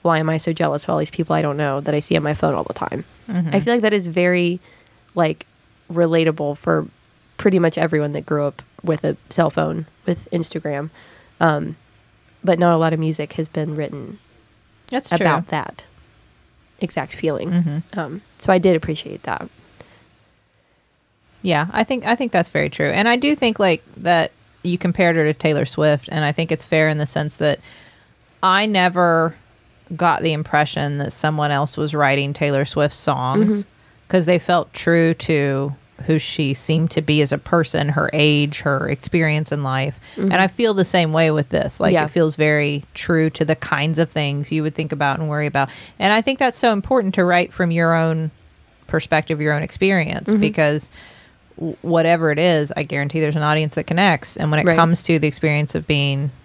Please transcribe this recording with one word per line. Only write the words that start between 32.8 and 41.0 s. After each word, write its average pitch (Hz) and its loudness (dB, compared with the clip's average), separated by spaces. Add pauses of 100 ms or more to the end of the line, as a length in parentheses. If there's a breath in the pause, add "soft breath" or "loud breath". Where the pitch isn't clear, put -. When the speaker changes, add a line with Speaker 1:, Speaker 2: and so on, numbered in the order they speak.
Speaker 2:
songs 151 0
Speaker 1:
Mm-hmm. - -20 (380 soft breath)
Speaker 2:
'cause 185 2
they 175 4
felt 170 0
true 165 2
to 139 -2 (320)
who 160 2
she 143 -2
seemed 160 0
to - -2
be 151 2
as 139 2
a 143 -2
person, 156 0
her 147 0
age, 147 2
her 139 -2
experience 156 -2
in 147 -4
life. 135 -4 (160 loud breath)
Speaker 1:
Mm-hmm. 196 -2
Speaker 2:
And 185 4
I 190 2
feel 220 0
the 190 2
same 170 2